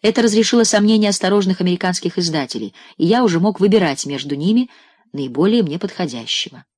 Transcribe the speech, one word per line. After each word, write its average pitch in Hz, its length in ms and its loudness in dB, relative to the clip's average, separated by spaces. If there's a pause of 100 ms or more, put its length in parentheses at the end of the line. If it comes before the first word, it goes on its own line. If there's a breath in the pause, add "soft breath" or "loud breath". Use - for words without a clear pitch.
Это 220 200 2
разрешило 226 420 4
сомнения 214 460 2
осторожных 190 520 0
американских 180 560 -2
издателей, 147 560 -6 (240 loud breath)
и 160 80 0
я 233 180 4
уже 170 160 2
мог 185 200 0
выбирать 190 460 2
между 139 300 -6
ними 220 340 0 (440 soft breath)
наиболее 143 500 0
мне 160 160 -4
подходящего. - 840 -8 (120)